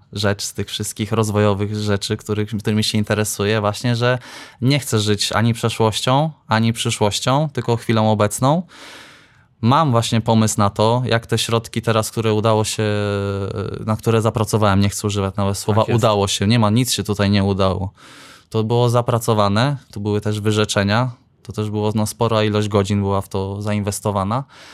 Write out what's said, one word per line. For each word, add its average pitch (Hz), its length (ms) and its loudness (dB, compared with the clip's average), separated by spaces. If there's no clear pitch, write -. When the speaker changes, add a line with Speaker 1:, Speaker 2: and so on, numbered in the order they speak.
Speaker 1:
rzecz 104 300 -2
z - 120 -8
tych 101 140 -6
wszystkich - 440 -6
rozwojowych 104 640 2
rzeczy, 104 400 -2
których, 107 420 -4
którymi 107 260 0
się - 140 -2
interesuję, 104 640 0
właśnie, 104 360 0
że 123 220 0
nie 131 180 2
chcę - 220 -2
żyć 104 320 0
ani 113 220 2
przeszłością, 120 760 0
ani 113 260 2
przyszłością, 120 800 0
tylko 117 240 -2
chwilą 110 340 0
obecną. 127 520 2
Mam 139 300 4
właśnie 117 300 2
pomysł 110 380 2
na 101 120 2
to, 113 360 2
jak 113 200 0
te 117 120 0
środki 117 440 -2
teraz, 110 280 0
które 110 240 -2
udało 107 300 2
się, - 200 -2
na 110 100 0
które 113 260 2
zapracowałem, 104 580 2
nie 101 80 4
chcę - 180 -4
używać 98 300 -2
nawet 101 220 -2
słowa 107 240 0
Speaker 2:
Tak - 60 0
jest. 120 100 2
Speaker 1:
udało 104 300 2
się, - 180 -2
nie 117 120 4
ma, 107 120 2
nic 123 220 2
się 101 120 -4
tutaj 101 260 0
nie 101 140 4
udało. 95 480 0
To 110 140 -2
było 120 260 2
zapracowane, 117 840 2
tu 104 80 -10
były 104 200 -2
też 107 200 -4
wyrzeczenia, 107 680 0
to 98 100 -16
też 107 180 -6
było, 107 240 -2
no, 107 120 0
spora 110 380 0
ilość 107 240 0
godzin 101 320 2
była 98 200 0
w - 80 -10
to 98 340 -6
zainwestowana, 104 840 -2